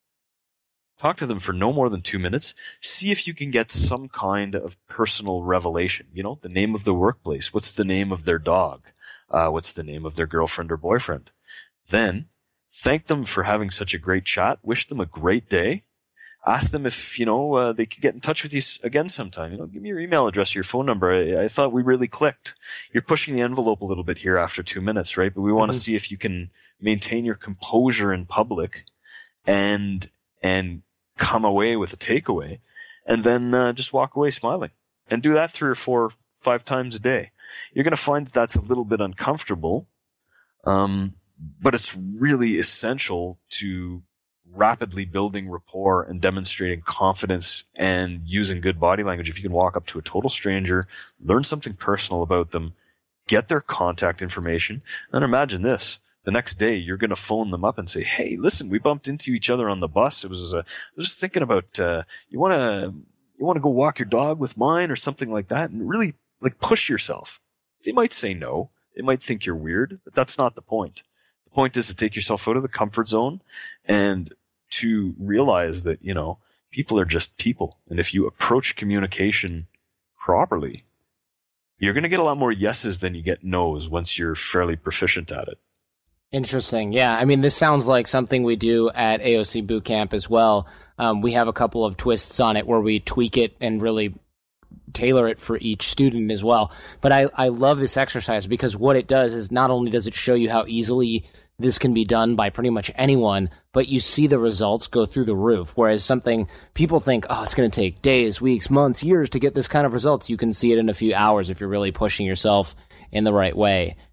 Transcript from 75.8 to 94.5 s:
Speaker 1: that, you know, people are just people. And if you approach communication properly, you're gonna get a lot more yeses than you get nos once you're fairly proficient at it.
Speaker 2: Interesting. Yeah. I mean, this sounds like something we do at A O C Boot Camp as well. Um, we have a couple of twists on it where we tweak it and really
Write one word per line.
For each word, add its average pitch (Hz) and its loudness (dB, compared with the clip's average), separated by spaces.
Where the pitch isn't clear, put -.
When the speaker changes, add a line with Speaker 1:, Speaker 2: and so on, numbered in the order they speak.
Speaker 1:
that, 82 -2
you 95 -6
know, 82 -4
people 120 -2
are 92 4
just 82 -4
people. - -4
And 82 -2
if - -2
you 98 2
approach - 0
communication 98 -2
properly, 87 0
you're 101 2
gonna 156 0
get 180 2
a - 4
lot 147 2
more 123 2
yeses 101 -2
than 90 -4
you 85 -10
get 87 -4
nos 85 -2
once 85 -2
you're 82 -2
fairly 87 0
proficient - -2
at 73 -8
it. - -14
Speaker 2:
Interesting. 120 -2
Yeah. 120 2
I 120 2
mean, 139 6
this 143 4
sounds 147 4
like 123 4
something 127 0
we 117 2
do 113 4
at 110 2
A 117 4
O 107 2
C 110 -2
Boot 104 -2
Camp 107 -2
as 101 -4
well. 110 4
Um, 113 0
we 117 2
have 120 4
a 113 0
couple 113 0
of 98 -2
twists - 0
on 110 4
it 101 0
where 117 2
we 107 2
tweak 120 0
it 113 2
and 113 0
really 110 0